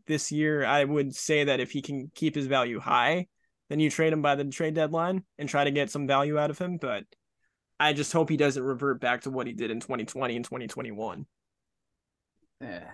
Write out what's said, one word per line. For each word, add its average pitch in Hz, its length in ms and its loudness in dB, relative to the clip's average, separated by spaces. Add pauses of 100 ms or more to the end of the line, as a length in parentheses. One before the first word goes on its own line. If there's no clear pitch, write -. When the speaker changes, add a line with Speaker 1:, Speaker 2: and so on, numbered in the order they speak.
Speaker 1:
this 151 260 -2
year. 151 320 2
I 139 180 4
would 139 320 0
say 151 300 2
that 135 160 2
if 123 100 -4
he 139 120 -4
can 139 320 -6
keep 156 200 -2
his 143 120 -2
value 123 340 0
high, 127 460 2 (420)
then 147 100 -2
you 156 120 4
trade 160 240 2
him 151 80 0
by 143 120 4
the 143 120 -2
trade 156 280 -2
deadline 165 480 0 (160)
and 147 100 -6
try 143 140 2
to 143 80 4
get 143 200 0
some 143 160 -4
value 143 320 2
out 151 120 2
of 147 80 -6
him. 180 200 -6
But 113 260 -4 (720)
I 151 140 4
just 143 200 -2
hope 160 180 4
he 151 80 2
doesn't 139 240 4
revert 131 380 0
back 123 220 2
to 135 80 -6
what 127 160 -4
he 120 60 -8
did 113 180 -4
in 113 80 -4
twenty 120 280 -6
twenty 127 280 -4
and 120 100 -4
twenty 123 220 -10
twenty-one. 110 600 -8 (1300)
Speaker 2:
Yeah, 87 340 -12